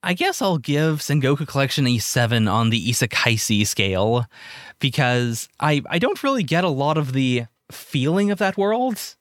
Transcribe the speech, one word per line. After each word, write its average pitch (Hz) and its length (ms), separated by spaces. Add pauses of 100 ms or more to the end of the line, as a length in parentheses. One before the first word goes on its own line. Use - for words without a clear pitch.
I 180 120
guess 359 280
I'll 185 160
give 147 420
Sengoku 143 480
Collection 139 400
a 123 100
seven 113 500
on 113 220
the 110 200
Isekai'sy 110 800
scale, 104 580 (540)
because 123 720 (100)
I, 147 300
I 170 100
don't 285 240
really 269 200
get 165 200
a 185 60
lot 147 280
of 139 160
the 127 320 (260)
feeling 170 600
of 196 80
that 196 180
world. 220 640